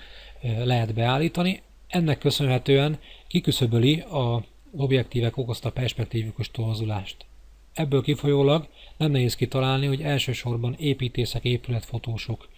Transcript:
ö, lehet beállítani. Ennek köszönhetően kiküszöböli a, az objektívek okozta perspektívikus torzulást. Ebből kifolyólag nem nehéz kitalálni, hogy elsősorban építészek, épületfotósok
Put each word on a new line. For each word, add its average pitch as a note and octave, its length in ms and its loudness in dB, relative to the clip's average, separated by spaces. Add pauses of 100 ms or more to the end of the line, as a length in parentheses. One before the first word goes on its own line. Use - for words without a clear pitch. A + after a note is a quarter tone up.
(440)
ö, A#2 220 -2
lehet A#2 280 2
beállítani. D#3 680 0 (260)
Ennek E3 300 2
köszönhetően C#3 840 2 (280)
kiküszöböli C3 720 2
a, C3+ 360 -2
az A2 80 -2 (340)
objektívek B2+ 600 0
okozta A#2 340 -4
perspektívikus A2+ 800 -4
torzulást. G#2+ 720 -4 (480)
Ebből C#3 300 0
kifolyólag C#3+ 640 4 (300)
nem D#3 140 2
nehéz B2+ 240 2
kitalálni, C3+ 500 0
hogy C#3 160 0
elsősorban B2 760 -2
építészek, C3 640 -2
épületfotósok A#2 1040 -4 (100)